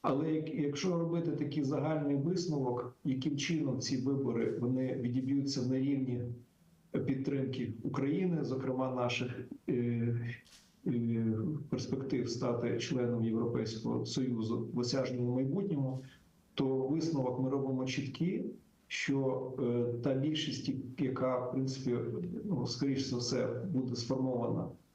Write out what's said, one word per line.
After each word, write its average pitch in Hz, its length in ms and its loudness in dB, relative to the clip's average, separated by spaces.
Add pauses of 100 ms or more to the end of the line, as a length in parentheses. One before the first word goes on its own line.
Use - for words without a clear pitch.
Але 147 320 2
як-, 151 200 -2
якщо 165 460 0
робити 165 320 0
такий 139 320 0
загальний 143 520 2
висновок, 139 880 0
яким 135 340 0
чином 135 420 0
ці 135 180 -2
вибори, 117 640 2
вони 131 360 2
відіб'ються 131 720 0
на 131 140 2
рівні 131 420 0 (840)
підтримки 131 680 0 (100)
України, 160 600 2
зокрема 127 520 0
наших, 123 440 0 (300)
е, 131 40 2 (1120)
е, 117 380 2 (440)
перспектив 123 600 -2
стати 117 500 0
членом 120 460 2
Європейського 113 800 0
Союзу 120 680 0
в 120 60 0
осяжному 123 560 0
майбутньому, 139 680 0 (500)
то 131 340 2
висновок 143 520 0
ми 131 100 2
робимо 131 360 0
чіткий, 170 600 0 (440)
що, 131 720 0
е, 120 260 2 (180)
та 135 100 4
більшість, 139 580 0 (280)
яка, 127 380 2
в - 140 -2
принципі, 131 460 0 (480)
ну, 147 220 0
скоріш - 380 0
за 120 120 -2
все, 120 300 0 (260)
буде 120 220 0
сформована 127 720 -2 (280)